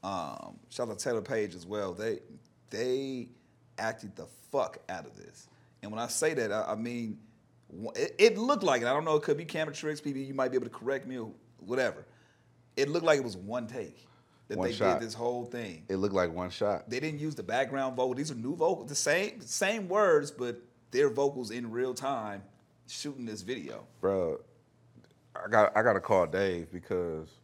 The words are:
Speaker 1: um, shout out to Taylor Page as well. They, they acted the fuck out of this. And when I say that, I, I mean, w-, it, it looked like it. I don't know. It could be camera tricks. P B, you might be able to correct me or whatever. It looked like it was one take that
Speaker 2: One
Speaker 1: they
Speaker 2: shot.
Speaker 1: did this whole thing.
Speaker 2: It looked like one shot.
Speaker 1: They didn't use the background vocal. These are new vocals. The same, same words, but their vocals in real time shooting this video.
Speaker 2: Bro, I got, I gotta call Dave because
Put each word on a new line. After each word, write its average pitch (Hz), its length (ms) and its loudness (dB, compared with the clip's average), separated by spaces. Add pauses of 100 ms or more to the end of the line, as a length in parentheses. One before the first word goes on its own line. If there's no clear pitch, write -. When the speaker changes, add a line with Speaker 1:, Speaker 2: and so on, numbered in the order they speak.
Speaker 1:
um, 78 560 -6 (100)
shout 120 200 -4
out 104 100 -8
to - 60 -4
Taylor 117 160 0
Page 104 340 -2
as 85 100 -14
well. 98 280 -4
They, 107 260 -4 (500)
they 127 600 -4 (480)
acted 110 400 -6
the - 80 -10 (260)
fuck - 280 -2 (100)
out 87 160 -8
of - 100 -18
this. - 320 -20 (340)
And 101 80 -10
when 110 120 -6
I 120 60 -4
say 160 260 0
that, 117 180 0
I, 107 220 0
I - 20 -2
mean, 117 420 -6 (540)
w-, 107 240 -10
it, 143 240 -2
it 208 180 8
looked 240 260 0
like 135 180 4
it. 117 80 2
I 131 40 4
don't 151 120 0
know. 156 100 2
It 151 80 4
could 147 140 2
be 165 80 -8
camera 156 280 -4
tricks. 151 280 -6
P 147 100 -4
B, 135 120 -4
you 135 100 -10
might 131 180 0
be 127 60 2
able 120 100 0
to 113 100 -12
correct 127 300 -2
me 131 100 -8
or 110 140 -8 (280)
whatever. 117 440 0 (720)
It 139 140 2
looked 165 160 0
like 151 140 8
it 131 40 -2
was 107 140 -6
one 110 300 -6
take 110 380 -10 (440)
that - 80 -4
Speaker 2:
One - 100 0
Speaker 1:
they 117 60 0
Speaker 2:
shot. 98 260 4
Speaker 1:
did 113 80 -6
this 107 60 -8
whole 120 320 -4
thing. 107 420 -8
Speaker 2:
It 95 80 -2
looked 95 180 2
like 90 200 4
one 90 160 -4
shot. 101 400 -2
Speaker 1:
They 120 100 -4
didn't 151 220 -4
use 151 140 -4
the - 80 -10
background 127 520 -2
vocal. 127 200 2
These 151 160 -4
are 127 40 -6
new 120 220 -4
vocals. 165 320 2
The 147 60 -6
same, 185 440 0
same 202 480 -2
words, 175 440 6
but 120 260 -4 (340)
their 139 180 4
vocals 127 420 0
in 117 200 -6
real 123 220 -2
time 113 500 -4 (420)
shooting 135 400 -8
this 107 160 -6
video. 80 460 -8 (140)
Speaker 2:
Bro, 92 400 2 (920)
I - 160 -8
got, 107 260 8
I 107 80 6
gotta 104 180 6
call 92 260 6
Dave 87 420 2
because 87 600 -4 (140)